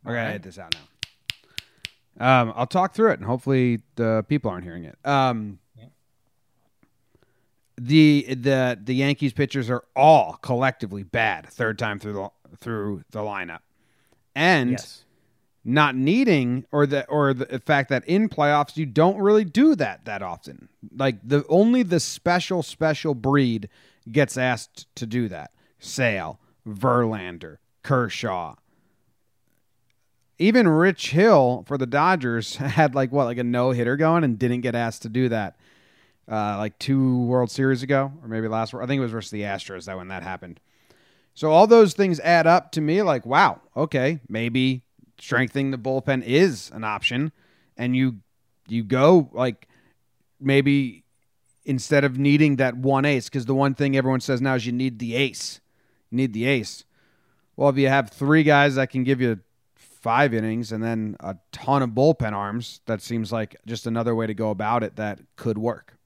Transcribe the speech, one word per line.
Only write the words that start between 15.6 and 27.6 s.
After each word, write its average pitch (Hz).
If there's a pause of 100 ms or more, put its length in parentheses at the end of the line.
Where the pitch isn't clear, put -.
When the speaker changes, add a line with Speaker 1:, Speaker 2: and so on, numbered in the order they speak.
Speaker 1:
not 139
needing, 135
or 147
the, 139
or 139
the 127
fact 139
that 131
in 202
playoffs 147
you 147
don't 160
really 214
do 269
that 117
that 101
often. 85 (280)
Like, 131
the, 143
only 226
the 175
special, 175
special 156
breed 120 (420)
gets 131
asked 127
to 120
do 113
that. 78 (280)
Sale, 101 (280)
Verlander, 104 (240)